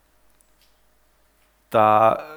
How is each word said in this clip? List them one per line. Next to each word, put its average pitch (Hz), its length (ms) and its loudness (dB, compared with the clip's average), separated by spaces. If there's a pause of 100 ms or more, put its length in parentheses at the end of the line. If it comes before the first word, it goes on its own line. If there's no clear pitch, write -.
(1700)
da 107 520 0 (140)